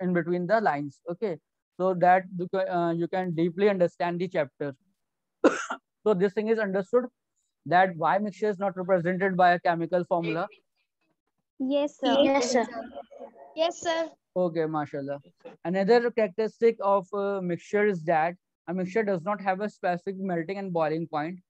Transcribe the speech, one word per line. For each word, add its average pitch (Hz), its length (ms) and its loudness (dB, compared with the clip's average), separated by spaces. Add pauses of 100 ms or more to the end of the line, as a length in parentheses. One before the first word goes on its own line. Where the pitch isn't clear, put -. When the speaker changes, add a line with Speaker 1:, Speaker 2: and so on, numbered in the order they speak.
Speaker 1:
in 180 120 -2
between 175 340 0
the 214 140 2
lines. 147 400 -2 (100)
Okay. 175 260 -6 (400)
So 185 180 0
that 180 300 4 (140)
you 175 140 -4
ca-, 190 140 -2 (120)
uh, 170 140 0
you 170 160 -2
can 185 260 -4
deeply 175 340 0
understand 175 520 0
the 185 80 -4
chapter. 147 460 -4 (720)
<coughs> - 360 0 (260)
So 214 80 4
this 185 180 0
thing 214 160 -4
is 226 100 2
understood 202 460 0 (640)
that 180 280 4
why 160 240 0
mixture 214 300 -4
is 202 100 -4
not 196 160 -4
represented 185 640 0
by 180 160 6
a 180 80 0
chemical 170 440 0
formula? 170 440 -2 (1080)
Speaker 2:
Yes, 285 420 -2
sir. 262 220 2
Speaker 3:
Yes, 269 300 2
sir. 247 120 4 (880)
Speaker 4:
Yes, 330 280 2
sir. 330 260 0 (260)
Speaker 1:
Okay, 165 300 0
mashallah. 143 540 -4 (480)
Another 208 440 4
characteristic 226 680 0
of 196 320 2
a 196 300 -2
mixture 180 440 -2
is 185 180 0
that 165 300 2 (320)
a 170 60 -8
mixture 185 300 -2
does 196 200 -2
not 196 200 -4
have 190 180 -2
a 214 80 -4
specific 185 480 -6
melting 185 400 -4
and 196 160 -8
boiling 165 340 -2
point. 160 320 -6 (120)